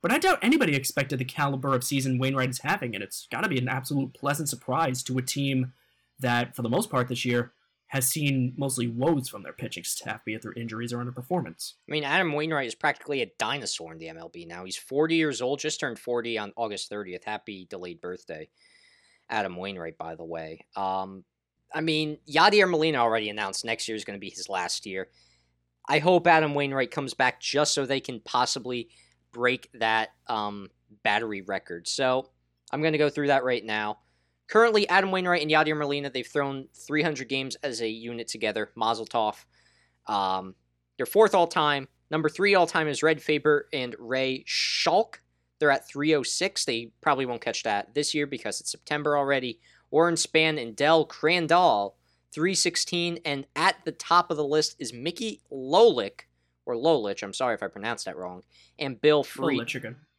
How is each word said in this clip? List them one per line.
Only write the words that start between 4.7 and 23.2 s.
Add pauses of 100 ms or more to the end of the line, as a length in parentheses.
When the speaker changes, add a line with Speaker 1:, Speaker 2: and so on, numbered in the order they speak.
Speaker 1:
to
a
team (460)
that,
for
the
most
part
this
year, (360)
has
seen
mostly
woes
from
their
pitching
staff,
be
it
through
injuries
or
underperformance. (140)
Speaker 2:
I
mean,
Adam
Wainwright
is
practically
a
dinosaur
in
the
M
L
B
now.
He's
forty
years
old,
just
turned
forty
on
August
thirtieth.
Happy
delayed
birthday, (840)
Adam
Wainwright,
by
the
way. (100)
Um, (500)
I
mean, (100)
Yadier
Molina
already